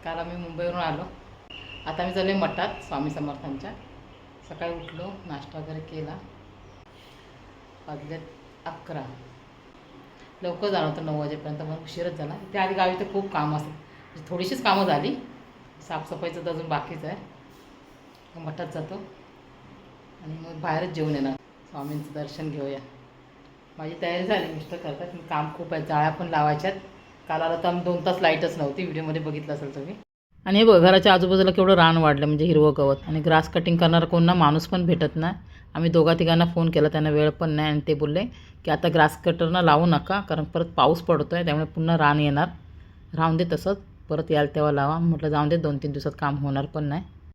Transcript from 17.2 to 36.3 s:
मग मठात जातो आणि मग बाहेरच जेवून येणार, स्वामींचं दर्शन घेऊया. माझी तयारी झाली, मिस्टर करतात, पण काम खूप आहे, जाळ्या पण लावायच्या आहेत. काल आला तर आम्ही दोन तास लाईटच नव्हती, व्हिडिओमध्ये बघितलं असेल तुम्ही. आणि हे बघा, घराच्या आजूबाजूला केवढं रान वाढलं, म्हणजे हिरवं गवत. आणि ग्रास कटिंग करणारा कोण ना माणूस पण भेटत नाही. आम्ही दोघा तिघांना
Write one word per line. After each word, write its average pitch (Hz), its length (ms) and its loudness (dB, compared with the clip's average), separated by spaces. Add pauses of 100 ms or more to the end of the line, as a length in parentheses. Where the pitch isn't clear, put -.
मग 165 100 -14
मठात 156 200 -10
जातो 156 280 -10 (1300)
आणि 156 100 -14
मग 160 280 -14
बाहेरच 170 280 -4
जेवून 156 260 -2
येणार, 135 180 -2 (380)
स्वामींचं 151 420 -10
दर्शन 151 380 -10
घेऊया. 139 280 -8 (1000)
माझी 160 240 -10
तयारी 180 240 -2
झाली, 175 280 -2
मिस्टर 156 220 -12
करतात, 160 300 -10
पण 175 120 -14
काम 156 380 -6
खूप 165 160 -10
आहे, 160 100 -6
जाळ्या 151 280 0
पण 175 160 -8
लावायच्या 151 440 0
आहेत. 196 120 -8 (460)
काल 160 140 -2
आला 165 200 -2
तर 180 60 2
आम्ही 175 160 -2
दोन 175 220 -2
तास 180 160 0
लाईटच 160 360 0
नव्हती, 143 240 -4
व्हिडिओमध्ये 156 400 -6
बघितलं 151 320 -8
असेल 143 200 -10
तुम्ही. 147 200 -10 (500)
आणि 196 140 4
हे 226 60 8
बघा, 214 140 10
घराच्या 185 360 8
आजूबाजूला 185 360 4
केवढं 190 240 6
रान 165 220 6
वाढलं, 147 300 4
म्हणजे 151 180 2
हिरवं 151 340 6
गवत. 139 180 4 (100)
आणि 156 140 -2
ग्रास 160 320 4
कटिंग 170 240 2
करणारा 165 300 6
कोण 170 160 4
ना 170 120 6
माणूस 160 320 4
पण 180 200 0
भेटत 165 300 2
नाही. 165 180 -2 (400)
आम्ही 165 160 0
दोघा 165 240 6
तिघांना 170 300 4 (100)